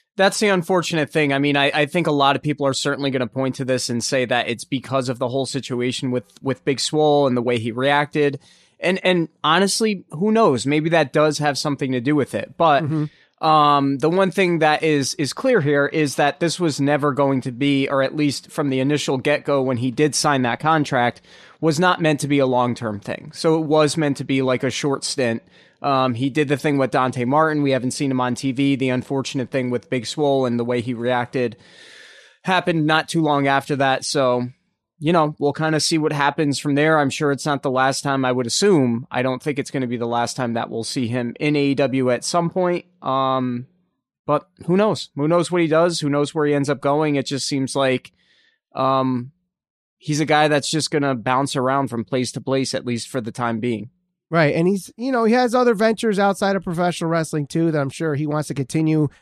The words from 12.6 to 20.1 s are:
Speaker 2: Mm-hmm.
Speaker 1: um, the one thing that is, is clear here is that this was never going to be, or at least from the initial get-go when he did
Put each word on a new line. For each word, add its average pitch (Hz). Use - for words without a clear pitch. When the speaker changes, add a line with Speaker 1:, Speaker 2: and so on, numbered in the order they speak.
Speaker 2:
Mm-hmm. 151
Speaker 1:
um, 143
the 151
one 190
thing 175
that 151
is, 147
is 139
clear 247
here 143
is 151
that 143
this 170
was 160
never 143
going 135
to 131
be, 135
or 135
at 131
least 147
from 147
the 131
initial 143
get-go 143
when 127
he 127
did 143